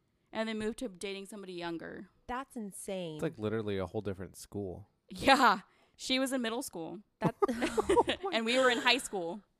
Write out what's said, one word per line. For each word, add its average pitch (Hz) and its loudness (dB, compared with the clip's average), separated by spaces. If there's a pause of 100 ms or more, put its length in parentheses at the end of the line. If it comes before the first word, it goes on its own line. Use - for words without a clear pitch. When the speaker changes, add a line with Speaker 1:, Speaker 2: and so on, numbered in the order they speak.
(320)
Speaker 1:
and 220 -2
then 220 -4
moved 214 -2
to 262 -4
dating 196 -8
somebody 190 -12
younger. 170 -8 (200)
Speaker 2:
That's 254 -8
insane. 190 -6
Speaker 3:
It's, 151 -6
like, 160 -4
literally 107 -2
a 95 0
whole 107 -4
different 92 -6
school. 101 -8 (220)
Speaker 1:
Yeah. 233 6 (380)
She 262 0
was 262 0
in 262 0
middle 233 -2
school. 170 -8 (200)
Speaker 2:
That - 2 (120)
<laughs> 247 2
Speaker 1:
<laughs> 370 -2
And 226 2
we 240 4
were 262 8
in 240 4
high 247 6
school. 185 -6 (180)